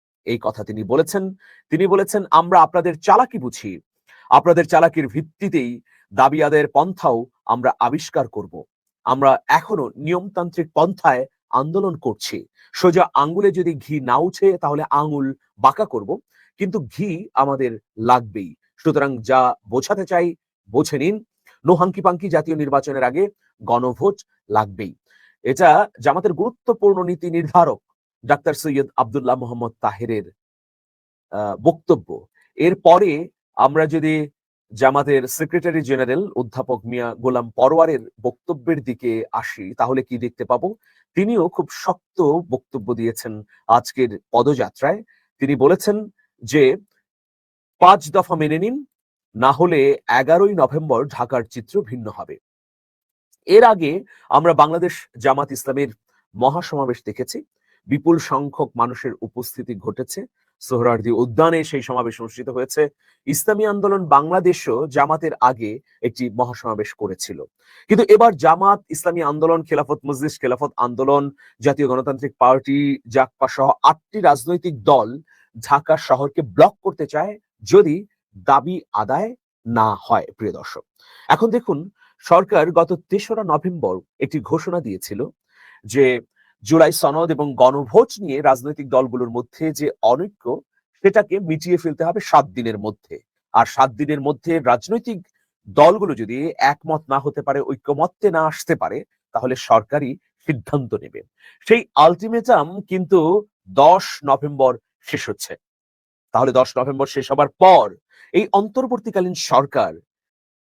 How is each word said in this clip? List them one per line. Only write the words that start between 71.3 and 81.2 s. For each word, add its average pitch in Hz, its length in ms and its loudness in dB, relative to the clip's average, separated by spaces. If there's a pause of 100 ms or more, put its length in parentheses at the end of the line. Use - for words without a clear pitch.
জাতীয় 139 280 0
গণতান্ত্রিক 131 520 -4
পার্টি, 135 680 2
জাকপা 131 400 0
সহ 135 240 0 (120)
আটটি 160 380 0
রাজনৈতিক 156 600 0
দল 131 380 2 (380)
ঢাকা 143 380 0
শহরকে 143 440 -2
ব্লক 147 420 4
করতে 180 240 -6
চায় 196 320 -6 (240)
যদি 185 420 4 (320)
দাবি 139 440 0 (120)
আদায় 139 420 -4 (300)
না 110 300 0
হয়। 101 300 -2 (120)
প্রিয় 104 160 -6
দর্শক, - 320 -16 (420)